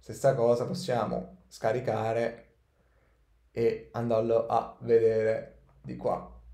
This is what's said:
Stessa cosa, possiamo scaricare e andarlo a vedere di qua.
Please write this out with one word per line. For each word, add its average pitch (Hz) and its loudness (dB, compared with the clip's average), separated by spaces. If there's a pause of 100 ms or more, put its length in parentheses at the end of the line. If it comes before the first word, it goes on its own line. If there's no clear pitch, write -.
Stessa 135 0
cosa, 120 2
possiamo - -4
scaricare 113 -4 (1040)
e 117 -2
andarlo 113 0
a - -2
vedere 113 2 (220)
di - -12
qua. - -4 (220)